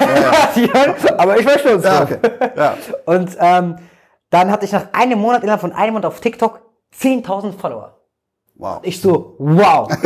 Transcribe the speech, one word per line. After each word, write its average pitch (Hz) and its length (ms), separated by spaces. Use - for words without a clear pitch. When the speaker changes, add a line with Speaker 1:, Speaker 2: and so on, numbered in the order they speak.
Speaker 1:
Ja, 277 60
ja. 277 240
Speaker 2:
<laughs> - 0
acht - 260
Jahren, 262 600
aber 196 220
ich 214 60
war 277 120
stolz 233 260
Speaker 1:
Ja, 190 200
Speaker 2:
drauf. 131 60
Speaker 1:
okay. 233 340
Ja. 143 180
Speaker 2:
Und, 180 360
ähm, 175 360
dann 185 220
hatte 208 120
ich 196 80
nach 202 200
einem 240 260
Monat, 233 240
innerhalb 208 200
von 175 100
einem 214 220
Monat 196 120
auf 156 140
TikTok 233 400
zehntausend 208 680
Follower. 117 360
Speaker 1:
Wow. 92 220
Speaker 2:
Ich 180 180
so, - 380
wow. 156 500